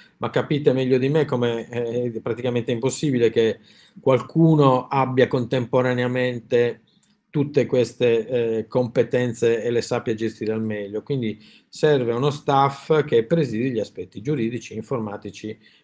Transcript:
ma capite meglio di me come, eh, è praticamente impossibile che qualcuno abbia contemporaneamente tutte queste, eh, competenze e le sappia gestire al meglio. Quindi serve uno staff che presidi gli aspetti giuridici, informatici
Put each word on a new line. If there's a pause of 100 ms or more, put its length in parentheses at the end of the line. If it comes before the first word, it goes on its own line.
(180)
ma
capite
meglio
di
me
come,
eh,
è
praticamente
impossibile
che (420)
qualcuno
abbia
contemporaneamente (480)
tutte
queste,
eh,
competenze
e
le
sappia
gestire
al
meglio.
Quindi (300)
serve
uno
staff
che
presidi
gli
aspetti
giuridici,
informatici (280)